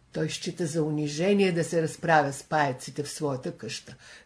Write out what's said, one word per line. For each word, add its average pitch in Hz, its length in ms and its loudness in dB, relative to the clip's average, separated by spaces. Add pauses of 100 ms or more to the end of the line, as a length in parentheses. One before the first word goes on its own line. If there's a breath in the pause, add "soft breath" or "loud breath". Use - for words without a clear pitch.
(120)
Той 160 180 -2
счита 175 360 -4
за 156 180 0
унижение 156 680 2
да 165 120 0
се 165 180 0
разправя 156 520 2
с - 100 -12
паеците 143 600 -2
в - 80 -8
своята 147 460 -4
къща. - 380 -12 (300 loud breath)